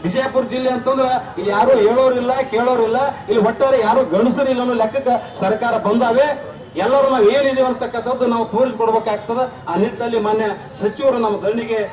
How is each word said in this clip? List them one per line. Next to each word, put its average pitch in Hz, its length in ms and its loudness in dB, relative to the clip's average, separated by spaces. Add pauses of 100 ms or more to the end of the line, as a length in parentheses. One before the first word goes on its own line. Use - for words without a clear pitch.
ವಿಜಯಪುರ 254 400 -2
ಜಿಲ್ಲೆ 254 280 -2
ಅಂತಂದ್ರೆ 254 380 0 (280)
ಇಲ್ಲಿ 196 140 -2
ಯಾರು 226 200 2
ಹೇಳೋರಿಲ್ಲ, 247 600 4 (100)
ಕೇಳೋರಿಲ್ಲ, 240 560 0 (320)
ಇಲ್ಲಿ 214 180 4
ಒಟ್ಟಾರೆ 262 340 2
ಯಾರು 233 240 2
ಗಂಡಸರಿಲ್ಲ 247 560 0
ಅನ್ನೋ 247 120 0
ಲೆಕ್ಕಕ್ಕೆ 233 680 -2
ಸರ್ಕಾರ 220 380 0
ಬಂದಾವೆ. 240 500 2 (480)
ಎಲ್ಲರೂ 269 340 2
ನಾವು 233 220 4
ಏನಿದೆ 269 320 2
ಅಂತಕ್ಕಂಥದ್ದು 247 640 -2
ನಾವು 233 200 0
ತೋರಿಸ್ಕೊಡ್ಬೇಕಾಗ್ತದೆ. 226 1300 -2
ಆ 170 40 -2
ನಿಟ್ಟಿನಲ್ಲಿ 226 440 -2
ಮಾನ್ಯ 214 260 0 (360)
ಸಚಿವರು 240 360 0
ನಮ್ಮ 208 240 -2
ಧರಣಿಗೆ 220 380 -2 (140)